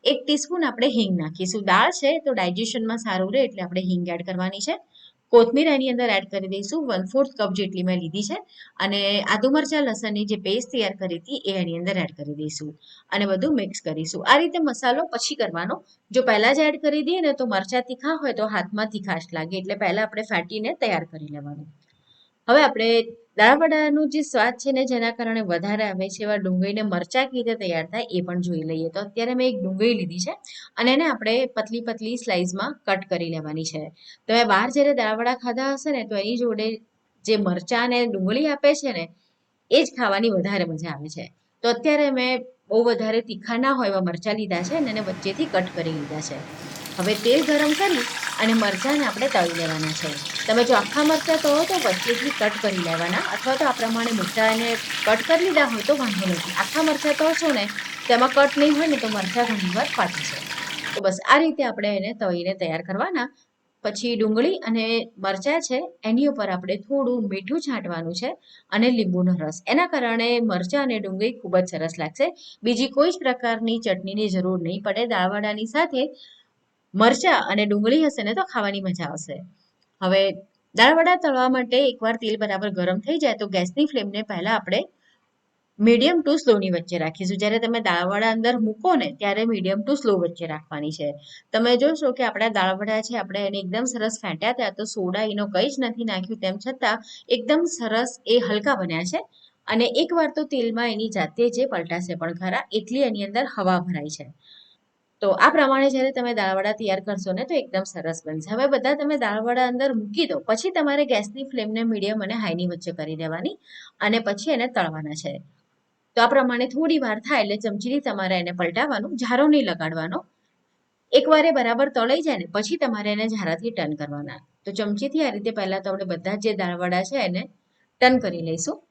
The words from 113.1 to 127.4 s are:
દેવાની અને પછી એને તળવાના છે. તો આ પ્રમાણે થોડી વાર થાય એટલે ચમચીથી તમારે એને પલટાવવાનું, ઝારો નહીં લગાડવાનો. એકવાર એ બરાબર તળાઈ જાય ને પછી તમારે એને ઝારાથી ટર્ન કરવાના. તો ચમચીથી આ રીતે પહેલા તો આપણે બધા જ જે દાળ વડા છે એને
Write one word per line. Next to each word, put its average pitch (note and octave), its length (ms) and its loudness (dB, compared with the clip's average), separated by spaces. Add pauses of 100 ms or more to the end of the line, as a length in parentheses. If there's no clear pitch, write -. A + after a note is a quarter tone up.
દેવાની F3 340 -6 (480)
અને A3 140 2 (100)
પછી G#3 280 -2
એને A#3+ 100 0 (100)
તળવાના D#3 460 -4
છે. C#3+ 120 -6 (840)
તો A#3 60 6
આ A#3+ 100 6
પ્રમાણે B3 420 2
થોડી D#4 280 2
વાર A3 240 -2
થાય C4+ 180 2
એટલે G3+ 200 -2
ચમચીથી A#3 420 -2
તમારે F#3+ 360 -2
એને F3 180 -4
પલટાવવાનું, A3+ 600 -2
ઝારો B3 320 2
નહીં C4 180 4
લગાડવાનો. E3 480 -4 (1000)
એકવાર D4+ 320 6
એ - 80 2
બરાબર A#3+ 380 2
તળાઈ C4+ 300 2
જાય A#3 160 0
ને F3 120 -8
પછી G#3+ 300 -2
તમારે G#3 300 -2
એને G#3+ 200 -2
ઝારાથી F3+ 420 -4
ટર્ન D3+ 240 -2
કરવાના. C#3+ 400 -10 (240)
તો G3 140 -8
ચમચીથી A#3+ 480 -2
આ A3 100 -2
રીતે G#3+ 220 -4
પહેલા F#3+ 260 -2
તો G3 80 -4
આપણે F#3+ 200 -6
બધા F#3+ 300 -4
જ - 60 -12
જે G3+ 140 0
દાળ F3 200 -4
વડા F3+ 280 0
છે C#4 80 -2 (100)
એને F3+ 140 -4 (580)